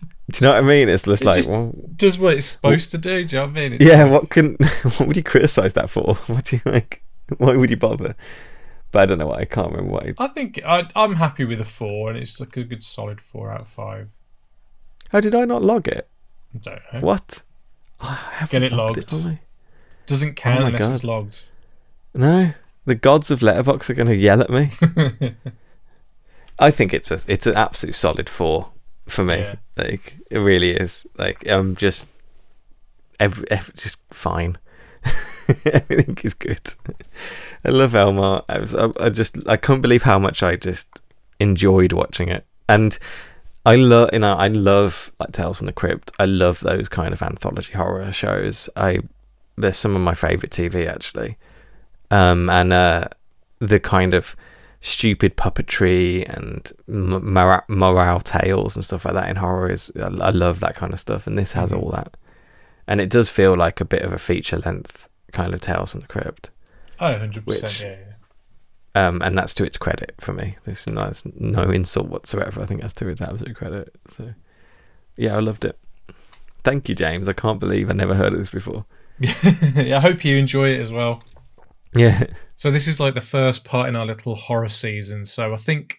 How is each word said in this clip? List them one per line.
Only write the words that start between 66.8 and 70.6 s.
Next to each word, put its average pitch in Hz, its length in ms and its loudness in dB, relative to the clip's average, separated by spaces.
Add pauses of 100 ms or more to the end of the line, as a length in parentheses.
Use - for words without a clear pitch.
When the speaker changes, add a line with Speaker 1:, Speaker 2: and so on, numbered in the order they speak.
Speaker 2:
Oh, 165 140 0
a 107 60 -4
hundred 107 260 -10
percent, 104 180 -4
Speaker 1:
Which, 104 200 -8
Speaker 2:
yeah, 98 120 -14 (1000)
yeah. 95 120 4
Speaker 1:
um, 87 140 -2
and 92 160 -2
that's - 160 -4
to 104 100 -2
its - 140 -4
credit - 420 -6
for - 140 -10
me. 98 320 -8